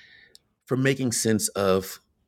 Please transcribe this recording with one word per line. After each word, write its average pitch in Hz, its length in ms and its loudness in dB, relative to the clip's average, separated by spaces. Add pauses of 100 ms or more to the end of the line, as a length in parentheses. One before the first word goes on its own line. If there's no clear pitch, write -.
(680)
for 135 100 -2
making 131 340 0
sense 110 380 0
of 95 500 0 (300)